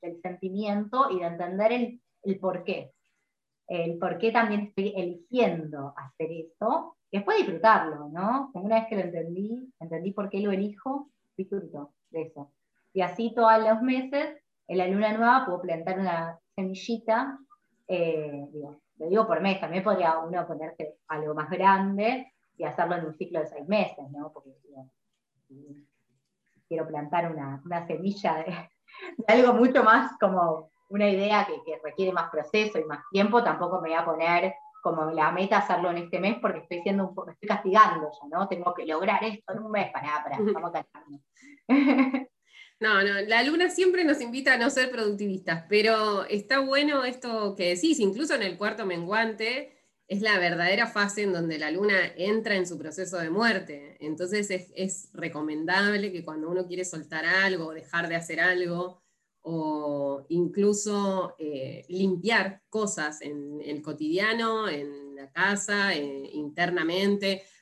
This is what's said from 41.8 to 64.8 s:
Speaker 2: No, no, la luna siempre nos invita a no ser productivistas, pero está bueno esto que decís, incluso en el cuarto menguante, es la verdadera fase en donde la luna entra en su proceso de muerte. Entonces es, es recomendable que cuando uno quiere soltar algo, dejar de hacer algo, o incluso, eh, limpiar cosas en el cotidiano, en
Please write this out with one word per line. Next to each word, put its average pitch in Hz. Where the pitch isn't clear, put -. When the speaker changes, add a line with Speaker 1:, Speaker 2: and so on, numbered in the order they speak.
Speaker 2:
No, 214
no, 202
la 233
luna 330
siempre 359
nos 302
invita 254
a 240
no 233
ser 262
productivistas, 202
pero 214
está 214
bueno 277
esto 226
que 180
decís, 311
incluso 240
en 233
el 180
cuarto 214
menguante, 220
es 202
la 214
verdadera 175
fase 202
en 196
donde 165
la 151
luna 196
entra 208
en 185
su 175
proceso 170
de 160
muerte. 175
Entonces 180
es, 185
es -
recomendable 175
que 170
cuando 156
uno 180
quiere 180
soltar 160
algo, 180
dejar 165
de 165
hacer 165
algo, 180
o 147
incluso, 202
eh, 135
limpiar 190
cosas 165
en 147
el 147
cotidiano, 214
en 143